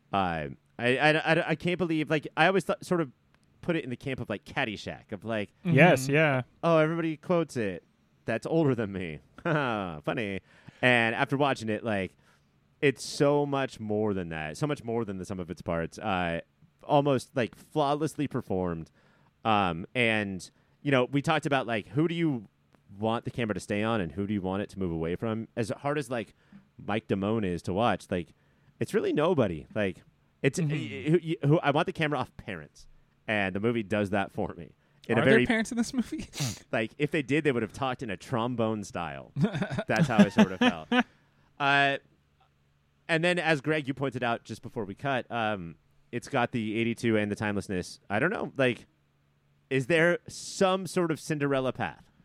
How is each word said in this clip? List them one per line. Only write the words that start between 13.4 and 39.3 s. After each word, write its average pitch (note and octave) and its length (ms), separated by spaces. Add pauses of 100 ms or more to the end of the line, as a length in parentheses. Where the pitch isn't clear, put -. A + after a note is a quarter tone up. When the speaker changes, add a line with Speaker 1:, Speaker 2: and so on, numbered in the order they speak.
Speaker 1:
much C#3 340
more G#2+ 340
than F#2 160
that. D#2 280
So D3+ 100
much D3 160
more A#2 220
than G2 120
the F2+ 80
sum F#2+ 140
of E2+ 100
its F2 120
parts. E2+ 360
Uh, F2 440 (420)
almost, C#3+ 520
like, A#2 200
flawlessly D3 720
performed. F2+ 640 (520)
Um, G2 520
and, G#2+ 520 (360)
you C#3+ 80
know, B2+ 200
we C#3 120
talked D#3 240
about, C3+ 180
like, A2 240
who D3 180
do E3+ 60
you D3 340 (520)
want A2+ 260
the B2 60
camera A2+ 240
to F2+ 40
stay G#2 220
on A2+ 200
and E2 100
who G2 160
do G#2+ 60
you G2+ 80
want F#2 200
it - 80
to G2 100
move F#2 120
away E2 240
from? A2 400
As A2 140
hard C#3+ 280
as, C3 140
like, A#2 240 (500)
Mike G#2 220
Damone G#2 380
is F2 180
to F#2+ 100
watch, G#2 380
like, F2+ 220 (460)
it's - 140
really F#4+ 200
nobody. A#2+ 600
Like, G2+ 300 (400)
it's, C#3 160
Speaker 3:
Mm-hmm. C#3 520 (300)
Speaker 1:
who, C#3+ 60
who, D3+ 120
I C#3+ 120
want D#3 160
the F#3 60
camera D3 260
off - 180
parents, D#2+ 480 (420)
and G2+ 280
the G2+ 40
movie A#2 240
does G2+ 280
that G2 200
for G2 240
me. E2 180 (340)
In A2+ 100
Speaker 3:
Are A2+ 40
Speaker 1:
a - 40
Speaker 3:
there C3 100
Speaker 1:
very B2 100
Speaker 3:
parents A3 260
in A#3 60
this A#3 160
movie? C4 340 (220)
<laughs> - 220
Speaker 1:
Like, A2+ 260
if D3 140
they E3 100
did, C#3+ 240
they D3 80
would A#2 100
have G#2 100
talked C3 300
in A#2 60
a F2+ 80
trombone A2+ 640
style. C#2+ 500